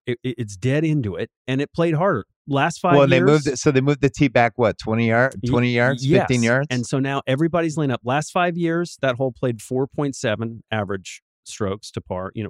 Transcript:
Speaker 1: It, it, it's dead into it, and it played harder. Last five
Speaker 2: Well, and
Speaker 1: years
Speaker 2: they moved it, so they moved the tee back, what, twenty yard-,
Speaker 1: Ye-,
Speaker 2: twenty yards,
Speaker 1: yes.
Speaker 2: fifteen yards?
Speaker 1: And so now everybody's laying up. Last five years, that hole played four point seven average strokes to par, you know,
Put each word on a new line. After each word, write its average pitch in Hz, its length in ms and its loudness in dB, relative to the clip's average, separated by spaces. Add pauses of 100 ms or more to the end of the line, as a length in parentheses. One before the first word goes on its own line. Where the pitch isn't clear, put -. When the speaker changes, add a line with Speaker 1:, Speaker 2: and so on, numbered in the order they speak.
Speaker 1:
It, 123 180 -4
it, 131 140 -6
it's 104 180 -10
dead 131 280 0
into 139 320 -2
it, 104 160 -8 (160)
and 131 140 -2
it - 120 -8
played 165 220 0
harder. 156 300 0 (260)
Last 143 280 0
five 175 160 2
Speaker 2:
Well, 143 80 8
and 135 80 4
Speaker 1:
years 131 160 6
Speaker 2:
they 143 40 6
moved 151 160 4
it, 127 120 -2
so 156 100 2
they 131 120 4
moved 135 200 0
the 139 80 4
tee - 180 2
back, 120 280 4
what, 107 240 2
twenty 113 300 0
yard-, 120 340 2
Speaker 1:
Ye-, 123 80 -2
Speaker 2:
twenty 123 180 2
yards, 123 340 2
Speaker 1:
yes. 170 180 4
Speaker 2:
fifteen 127 200 0
yards? 123 300 2
Speaker 1:
And 123 120 -2
so 143 140 -4
now 139 300 -2
everybody's 160 500 0
laying 147 140 0
up. 117 120 -4
Last 135 280 -4
five 175 260 0
years, 170 460 -4
that 127 140 0
hole 131 140 -2
played 120 300 -4
four 127 240 -4
point 143 300 -4
seven 113 560 -6
average 101 500 -6 (240)
strokes - 460 -6
to - 100 -10
par, 92 320 -8
you 110 100 -8
know, 95 60 -8